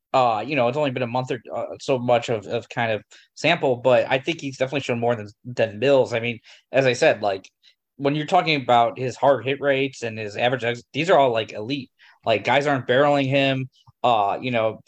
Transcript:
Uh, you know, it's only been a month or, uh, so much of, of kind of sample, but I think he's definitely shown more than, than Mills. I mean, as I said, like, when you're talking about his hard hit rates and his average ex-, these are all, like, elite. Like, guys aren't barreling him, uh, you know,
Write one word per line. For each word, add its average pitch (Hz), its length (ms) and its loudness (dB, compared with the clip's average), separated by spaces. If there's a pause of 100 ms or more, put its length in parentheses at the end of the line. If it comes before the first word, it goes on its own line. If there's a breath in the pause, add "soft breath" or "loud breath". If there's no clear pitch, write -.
(120)
Uh, 120 320 2
you 147 120 -4
know, 123 100 2
it's 127 120 -2
only 147 120 0
been 127 140 -6
a - 20 -2
month 127 240 -4
or, 127 100 -6 (140)
uh, 107 240 -8
so 131 220 0
much 123 300 2
of, 107 160 -4
of 110 220 -6
kind 117 220 -4
of 107 140 -4 (300 soft breath)
sample, 147 420 0
but 120 340 2
I 135 80 0
think 160 220 -6
he's 135 160 -10
definitely 131 240 -4
shown 123 180 -4
more 117 160 0
than, 104 140 -8 (160)
than 113 340 -4
Mills. 127 340 4
I 117 60 -2
mean, 117 220 -6 (320 loud breath)
as 135 140 2
I 123 80 2
said, 123 280 2
like, 98 260 -4 (500 soft breath)
when 139 160 0
you're 151 120 -4
talking 160 360 2
about 120 360 2
his 127 180 -4
hard 127 300 2
hit 139 120 -2
rates 139 440 -2
and 110 160 -8
his 107 180 -10
average 120 280 0
ex-, 120 180 -4 (100)
these 156 160 -4
are 180 100 6
all, 135 140 4
like, 110 220 -4
elite. 123 360 -8 (360 soft breath)
Like, 110 180 2
guys 139 220 2
aren't 135 200 0
barreling 143 400 4
him, 135 440 0 (340 soft breath)
uh, 104 360 2
you 127 100 -6
know, 110 380 0